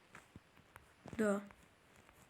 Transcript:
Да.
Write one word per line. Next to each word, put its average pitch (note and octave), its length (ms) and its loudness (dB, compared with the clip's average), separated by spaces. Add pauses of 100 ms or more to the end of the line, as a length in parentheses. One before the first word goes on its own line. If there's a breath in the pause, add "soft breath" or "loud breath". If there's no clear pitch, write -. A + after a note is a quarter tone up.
(1160)
Да. G3+ 240 4 (880)